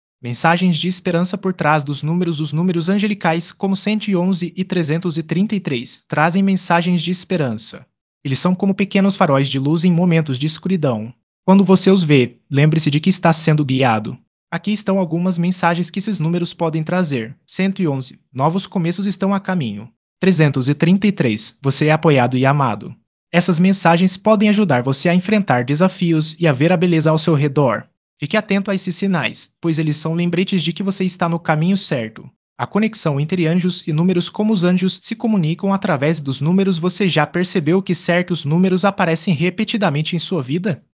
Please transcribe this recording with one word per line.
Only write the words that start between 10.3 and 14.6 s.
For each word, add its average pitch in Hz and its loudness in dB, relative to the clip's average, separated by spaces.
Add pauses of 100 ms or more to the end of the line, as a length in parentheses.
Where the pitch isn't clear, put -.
de 135 -2
escuridão. 147 -2 (300)
Quando 196 6
você 185 4
os 196 4
vê, 143 2 (120)
lembre-se 151 2
de 143 2
que 170 2
está 170 2
sendo 151 2
guiado. 127 0 (320)
Aqui 175 -4